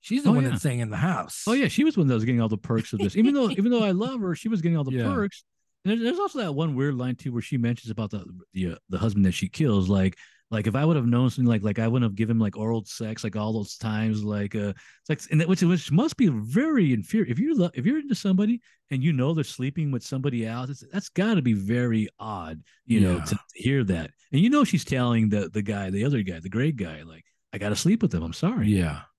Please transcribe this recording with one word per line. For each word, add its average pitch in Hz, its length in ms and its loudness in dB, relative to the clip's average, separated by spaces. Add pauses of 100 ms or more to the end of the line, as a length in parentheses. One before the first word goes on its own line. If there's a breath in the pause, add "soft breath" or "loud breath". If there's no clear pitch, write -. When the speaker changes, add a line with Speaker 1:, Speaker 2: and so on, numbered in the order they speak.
Speaker 1:
She's 269 220 -2
the 240 60 6
Speaker 2:
Oh, - 40 8
Speaker 1:
one 139 80 4
Speaker 2:
yeah. 127 80 2
Speaker 1:
that's 123 100 -2
staying 123 200 -2
in 110 100 -4
the 104 80 -6
house." 143 480 -2
Speaker 2:
Oh, 214 80 2
yeah, 269 140 2
she - 160 0
was 320 100 2
the 196 60 2
one 143 80 4
that 127 60 4
was 110 120 2
getting 123 160 2
all 110 80 2
the 107 80 -2
perks - 340 -2
of 107 60 -4
this. 101 180 0
Even 233 160 6
though, 262 160 2
even 196 220 0
though 233 140 2
I 196 80 2
love 240 280 -2
her, 180 140 -2
she 220 140 -8
was 214 120 0
getting 170 160 2
all 147 80 0
the 131 80 -4
Speaker 1:
Yeah. 123 120 0
Speaker 2:
perks. 202 400 -2 (400)
And 190 80 0
there's, 233 100 0
there's 254 160 0
also 392 220 -2
that 175 120 -2
one 151 220 -2
weird 135 220 0
line, 123 200 -2
too, 131 160 -8
where 120 100 -2
she - 140 -4
mentions 117 340 -2
about 104 200 -4
the, 98 160 -10 (260)
the, 92 200 -4
uh, 80 40 -10 (140)
the 92 80 -4
husband 104 260 2
that 90 80 4
she - 160 -4
kills. 101 400 2
Like, 95 300 2 (320 loud breath)
like, 107 160 -2
if 107 80 0
I 139 100 0
would 165 120 4
have 123 100 0
known 120 240 4
something, 123 180 2
like, 110 140 2
like, 104 160 -2
I 113 100 0
wouldn't 117 220 2
have 98 60 -10
given 113 200 0
him, 113 40 2
like, 104 160 0
oral 110 280 -2
sex, 110 400 -10
like, 104 120 -4
all 107 180 -2
those 104 240 -6
times. 107 460 -2
Like, 104 320 -4
uh, 101 180 -4 (260 loud breath)
it's - 80 -20
like, 151 220 -4
and 156 100 4
that, 165 80 0
which, 185 140 2
which 175 300 2
must 247 260 2
be 247 100 4
very 151 640 2
inferior. 135 380 -2
If 120 80 -2
you 294 180 0
lo-, 175 160 2
if 127 140 -4
you're 294 140 2
into 277 160 -2
somebody 208 440 0 (300 soft breath)
and 131 120 -2
you 165 100 2
know 135 200 0
they're 156 120 0
sleeping 139 480 -4
with 120 100 -4
somebody 131 420 -4
else, 120 260 -6
it's, - 220 -14
that's 196 160 -6
gotta 202 320 0
be 123 140 2
very 110 540 0 (100)
odd, 87 440 -10 (220 soft breath)
you 113 160 2
know, 90 180 4
Speaker 1:
Yeah. 76 60 -6
Speaker 2:
to, 92 120 -2
to - 40 -6 (140)
hear 131 300 0
that. 87 260 -2 (220 soft breath)
And 135 100 4
you 233 80 6
know 285 140 4
she's - 200 0
telling 120 460 2
the, 101 180 0
the 104 140 -4
guy, 101 280 -4
the 101 140 -2
other 135 180 0
guy, 90 180 -6
the 90 100 -10
great 135 260 0
guy, 82 280 -8
like, 80 200 -20 (300)
"I 107 40 -8
gotta 104 180 -2
sleep 208 260 2
with 156 80 2
them. 82 140 -2
I'm 82 100 -6
sorry." 170 340 0
Speaker 1:
Yeah. 87 340 0 (160)